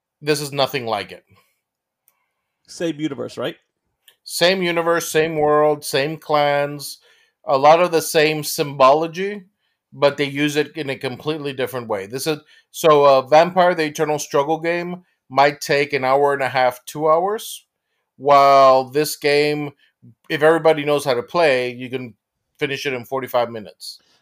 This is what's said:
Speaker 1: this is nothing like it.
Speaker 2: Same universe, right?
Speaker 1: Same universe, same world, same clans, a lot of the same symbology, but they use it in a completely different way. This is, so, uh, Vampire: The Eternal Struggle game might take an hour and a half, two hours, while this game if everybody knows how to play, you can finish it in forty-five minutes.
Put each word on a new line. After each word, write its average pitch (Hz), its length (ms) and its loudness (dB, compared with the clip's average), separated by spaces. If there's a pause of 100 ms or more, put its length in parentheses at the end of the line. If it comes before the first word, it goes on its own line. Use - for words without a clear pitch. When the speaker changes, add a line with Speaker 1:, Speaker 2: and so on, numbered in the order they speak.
(220)
Speaker 1:
this 147 180 -2
is 143 120 -10
nothing 135 340 -4
like 101 260 -6
it. - 140 -20 (1400)
Speaker 2:
Same 165 320 -8
universe, 135 380 -8
right? 135 200 -8 (640)
Speaker 1:
Same 185 400 0
universe, 170 480 -2
same 160 260 0
world, 151 480 2
same 151 320 -2
clans, 143 840 -2 (460)
a 135 140 0
lot 151 240 8
of 175 100 2
the 160 80 2
same 156 420 0
symbology, 160 1000 0 (480)
but 139 240 0
they 143 80 -2
use 143 320 -4
it 147 220 -4
in 143 100 -8
a 135 80 -6
completely 143 560 -8
different 123 360 -8
way. 98 180 -6
This 127 200 -10
is, 156 120 -4 (320)
so, 151 340 4
uh, 135 180 6
Vampire: 175 520 4
The 160 100 -2
Eternal 151 340 -4
Struggle 151 420 -2
game 175 440 -6 (240)
might 139 320 0
take 143 320 -2
an 131 120 -4
hour 139 280 2
and 139 100 -4
a 127 60 -2
half, 127 380 0
two 156 200 -6
hours, 180 600 -2 (500)
while 135 720 6
this 147 280 -2
game 147 560 -2 (560)
if 151 140 -2
everybody 156 420 2
knows 147 200 -2
how 135 100 0
to 117 80 -4
play, 127 500 0
you 123 180 -12
can 127 240 -10 (440)
finish 139 280 -6
it 139 60 -4
in 120 120 -8
forty-five 123 460 -4
minutes. - 500 -16 (220)